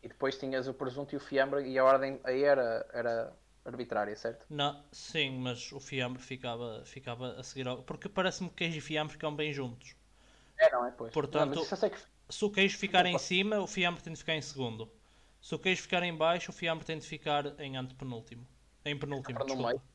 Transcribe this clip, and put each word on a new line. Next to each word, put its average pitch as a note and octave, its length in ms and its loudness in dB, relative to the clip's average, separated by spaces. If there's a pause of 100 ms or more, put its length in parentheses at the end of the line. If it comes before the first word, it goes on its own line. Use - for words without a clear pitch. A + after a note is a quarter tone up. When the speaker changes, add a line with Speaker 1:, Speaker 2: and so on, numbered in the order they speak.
Speaker 1:
E - 60 -14
depois C3 300 -2
tinhas C3 300 -2
o C3+ 60 -4
presunto C3+ 400 -6
e D3 40 -4
o - 20 -2
fiambre C#3 500 2
e C3 80 0
a C3 60 8
ordem C3+ 400 8
aí C3 200 2
era, A#2+ 500 4
era A#2 440 -2 (280)
arbitrária, A2 500 -2
certo? A2+ 340 -6
Speaker 2:
Não, C#3+ 420 -2
sim, C#3+ 480 -2
mas B2 320 -4
o C3+ 80 -10
fiambre B2+ 420 -4
ficava, A#2+ 640 -8
ficava B2 540 -8
a B2+ 40 -12
seguir C3 240 -6
ao... B2 160 -4
Porque D#3+ 260 -8
parece-me F#3 400 -2
que - 60 -16
queijo E3 220 -2
e D3 40 -8
fiambre D3+ 320 -2
ficam D3+ 220 -4
bem D3+ 180 -2
juntos. B2+ 420 -8 (600)
Speaker 1:
É, - 140 8
não A#2+ 140 2
é? B2 60 -2
Pois. A2+ 220 -10
Speaker 2:
Portanto, D3 280 2
Speaker 1:
Não, C#3+ 140 2
mas E3 100 0
isso - 80 -2
eu F#3 40 -4
sei G#3 120 4
que - 100 -8 (300)
Speaker 2:
se - 160 -2
o G3+ 60 4
queijo G3 260 4
ficar G3 260 4
Speaker 1:
Não F3+ 80 4
Speaker 2:
em - 20 2
Speaker 1:
pode. C3 100 0
Speaker 2:
cima, G3+ 360 2
o F#3 80 -2
fiambre F3 340 0
tem E3 120 -10
de D3+ 60 -12
ficar D#3+ 160 -2
em D3+ 60 -2
segundo. A2+ 500 -6 (500)
Se - 140 -8
o D#3 40 -6
queijo F#3 240 0
ficar F3 200 2
em F3 120 -2
baixo, E3 360 2
o - 20 -10
fiambre E3 320 -2
tem D#3+ 120 -4
de D3 80 -10
ficar D3 540 -2
em C3+ 180 -8
antepenúltimo. B2+ 680 -10 (380)
Em D3 120 -2
penúltimo, C3+ 420 -6
Speaker 1:
Para C3+ 80 0
no C3+ 80 0
Speaker 2:
desculpa. A#2+ 140 0
Speaker 1:
meio. C3+ 120 0 (140)